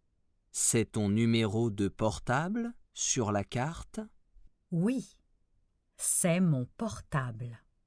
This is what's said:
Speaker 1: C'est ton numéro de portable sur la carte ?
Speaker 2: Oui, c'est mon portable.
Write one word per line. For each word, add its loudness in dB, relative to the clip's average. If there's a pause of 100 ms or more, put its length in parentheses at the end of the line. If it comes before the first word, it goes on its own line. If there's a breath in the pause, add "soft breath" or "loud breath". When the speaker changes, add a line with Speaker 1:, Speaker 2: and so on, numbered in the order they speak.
(500)
Speaker 1:
C'est 0
ton 0
numéro 2
de 0
portable -2 (220)
sur 0
la 0
carte ? -6 (720)
Speaker 2:
Oui, -2 (800)
c'est 2
mon 4 (120)
portable. -6 (240)